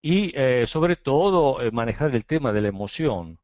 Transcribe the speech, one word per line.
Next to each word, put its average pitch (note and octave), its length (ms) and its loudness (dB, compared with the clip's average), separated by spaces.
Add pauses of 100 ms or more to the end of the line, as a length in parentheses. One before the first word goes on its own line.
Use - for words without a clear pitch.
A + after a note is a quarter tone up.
y, F3+ 340 2
eh, B2+ 300 2
sobre E3+ 300 0
todo, D3+ 640 2
eh, A#2 80 0
manejar A#2 440 -2
el A2 100 0
tema C#3+ 280 -2
de G#2 80 0
la G#2 80 0
emoción G2 760 -6